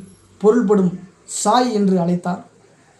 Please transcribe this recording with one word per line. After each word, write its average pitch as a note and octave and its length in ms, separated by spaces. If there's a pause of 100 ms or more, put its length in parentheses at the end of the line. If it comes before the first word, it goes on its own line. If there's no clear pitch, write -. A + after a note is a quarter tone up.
(380)
பொருள்படும் G3+ 600 (260)
சாய் A#3+ 480
என்று G3 260
அழைத்தார். F3 460 (560)